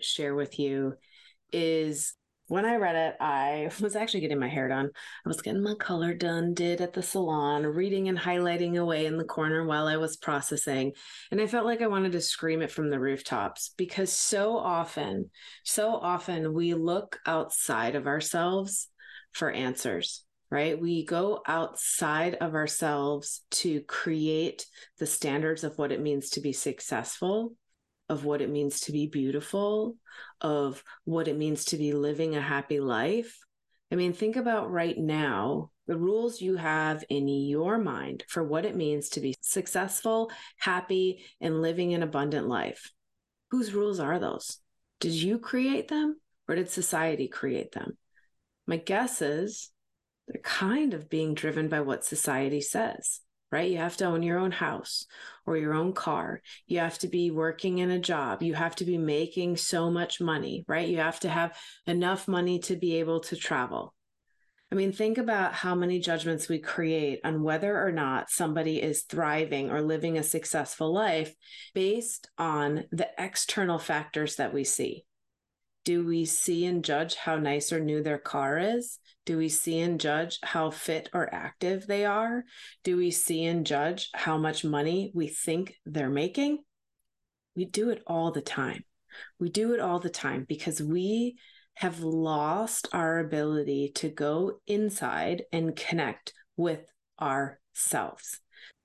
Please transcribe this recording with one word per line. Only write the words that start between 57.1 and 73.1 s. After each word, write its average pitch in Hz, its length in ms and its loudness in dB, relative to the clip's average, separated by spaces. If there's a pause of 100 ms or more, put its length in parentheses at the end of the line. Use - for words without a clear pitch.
working 160 480 0
in 180 100 2
a 180 100 2
job. 143 420 0
You 170 120 2
have 165 240 0
to 180 80 -2
be 175 120 2
making 165 600 0
so 170 340 2
much 175 300 -2
money, 165 480 -2
right? 165 180 0
You 170 120 0
have 160 220 0
to 185 80 0
have 165 280 0 (280)
enough 180 440 0
money 180 300 2
to 175 180 -2
be 165 200 2
able 165 240 2
to 170 140 -6
travel. - 580 -2 (800)
I 190 40 0
mean, 196 180 2
think 214 240 0
about 220 360 0
how 180 220 0
many 180 240 2
judgments 165 480 0
we 165 120 0
create 156 680 0
on 156 180 2
whether 160 400 2
or 190 80 2
not 139 380 0
somebody 160 520 0
is 151 200 0
thriving 151 680 0
or 151 120 0
living 160 360 0
a 156 60 0
successful 160 720 -2
life 170 420 2 (380)
based 208 640 0
on 151 540 0
the 165 260 -2